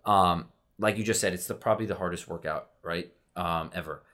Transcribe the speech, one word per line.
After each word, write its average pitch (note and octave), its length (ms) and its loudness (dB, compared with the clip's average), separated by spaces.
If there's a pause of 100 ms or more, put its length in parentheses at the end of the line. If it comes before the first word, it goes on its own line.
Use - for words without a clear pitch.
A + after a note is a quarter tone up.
Um, F2+ 440 4 (280)
like G#2+ 200 2
you A2 60 -2
just G#2+ 160 2
said, F#2+ 140 2
it's F2+ 140 -8
the, G#2+ 80 -6
probably A2 320 0
the G2 80 -4
hardest F2 320 -4
workout, D#2+ 420 -6 (140)
right? E2+ 280 -6 (240)
Um, E2+ 380 -2
ever. D#2 300 -8 (100)